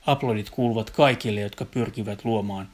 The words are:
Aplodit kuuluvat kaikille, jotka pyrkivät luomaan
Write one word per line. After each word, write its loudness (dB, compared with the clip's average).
Aplodit 0
kuuluvat 0
kaikille, 4
jotka -6
pyrkivät -6
luomaan -2